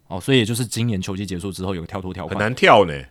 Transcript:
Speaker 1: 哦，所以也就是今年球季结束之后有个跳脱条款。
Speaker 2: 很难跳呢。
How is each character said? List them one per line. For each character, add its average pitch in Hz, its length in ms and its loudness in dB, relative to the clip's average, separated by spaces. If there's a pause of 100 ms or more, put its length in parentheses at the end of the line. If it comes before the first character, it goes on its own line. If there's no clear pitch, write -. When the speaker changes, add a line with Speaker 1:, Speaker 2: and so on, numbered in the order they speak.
Speaker 1:
哦， 92 140 -10
所 135 140 2
以 131 40 6
也 113 60 4
就 113 100 -2
是 117 120 -2
今 113 200 -4
年 104 140 -2
球 92 160 -6
季 101 80 -6
结 92 140 -6
束 98 120 -6
之 92 140 -8
后 98 100 -4
有 85 60 -6
个 82 60 -8
跳 101 120 -10
脱 92 140 -8
条 92 140 -10
款。 92 100 -6
Speaker 2:
很 104 80 0
难 120 100 -2
跳 131 300 6
呢。 82 80 0 (180)